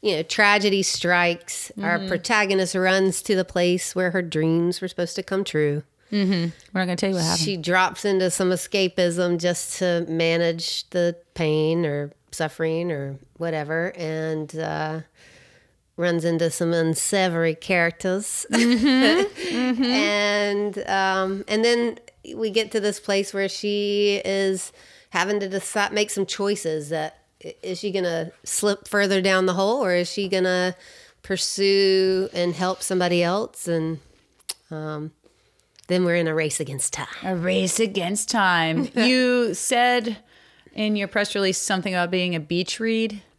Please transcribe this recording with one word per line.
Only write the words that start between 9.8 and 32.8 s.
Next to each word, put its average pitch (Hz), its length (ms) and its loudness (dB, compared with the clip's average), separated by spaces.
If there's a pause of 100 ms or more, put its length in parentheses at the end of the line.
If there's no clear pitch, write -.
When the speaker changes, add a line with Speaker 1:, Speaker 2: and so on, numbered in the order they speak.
Speaker 1:
manage 165 800 0
the 175 260 0 (180)
pain 160 500 2
or 143 280 -4 (200)
suffering 165 600 -2
or 139 260 -6 (180)
whatever, 165 600 -4
and, 160 600 -6
uh, 156 440 -4 (960)
runs 170 280 0
into 165 260 2
some 170 220 -2
unsavory 165 840 0
characters. 185 960 -2
Speaker 2:
Mm-hmm. 262 760 4 (240)
Speaker 1:
<laughs> 330 60 -2 (140)
Speaker 2:
Mm-hmm. 247 140 0
Speaker 1:
And, 208 960 0 (100)
um, 190 580 0
and 214 180 0
then 240 340 2 (360)
we 220 160 -2
get 214 220 0
to 220 80 0
this 202 180 -2
place 196 360 -2
where 196 140 0
she 202 760 0
is 190 480 -2 (380)
having 196 300 0
to 196 80 -4
decide, 202 440 -2
make 208 180 0
some 196 160 -2
choices 160 640 -4
that, 156 300 -4 (260)
i-, - 180 -14
is 185 160 -8
she 202 140 -4
gonna 170 400 -2 (120)
slip - 440 -2
further 202 320 2
down 190 260 4
the 180 80 0
hole, 214 300 2
or 185 100 0
is 180 160 0
she 196 180 -4
gonna 180 460 0 (480)
pursue 190 1120 2
and 175 200 0
help 185 280 -2